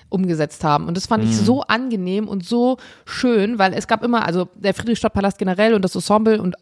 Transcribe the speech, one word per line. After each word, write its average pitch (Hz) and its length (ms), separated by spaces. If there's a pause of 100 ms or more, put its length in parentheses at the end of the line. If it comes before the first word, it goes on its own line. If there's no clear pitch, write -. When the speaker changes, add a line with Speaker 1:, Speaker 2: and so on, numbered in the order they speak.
Speaker 1:
umgesetzt 175 560
haben. 156 240
Und 170 80
das 190 120
fand 220 180
ich 226 60
Speaker 2:
Mhm. 214 140
Speaker 1:
so 254 180
angenehm 214 680
und 185 160
so 247 320 (280)
schön, 226 540
weil 190 140
es - 140
gab 220 160
immer, 240 220
also 175 300
der 196 180
Friedrichstadtpalast 202 680
generell 202 340
und 202 80
das 185 140
Ensemble 214 460
und 180 200